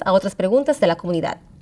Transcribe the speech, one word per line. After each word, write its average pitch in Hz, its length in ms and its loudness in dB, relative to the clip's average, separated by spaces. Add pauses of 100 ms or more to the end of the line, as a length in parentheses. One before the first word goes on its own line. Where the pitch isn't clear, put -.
a 196 80 0
otras 190 220 2
preguntas 208 460 0
de 202 60 2
la 165 100 2
comunidad. 170 420 -4 (240)